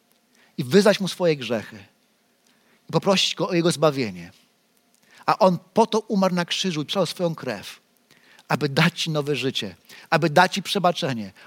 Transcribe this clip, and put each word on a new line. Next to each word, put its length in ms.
i 60
wyznać 360
Mu 80
swoje 280
grzechy 500
i 20
poprosić 440
Go 140
o 40
Jego 180
zbawienie. 600
A 120
On 200
po 140
to 120
umarł 360
na 100
krzyżu 360
i 40
przelał 200
swoją 300
krew, 440
aby 220
dać 320
ci 80
nowe 260
życie, 400
aby 200
dać 240
ci 100
przebaczenie, 680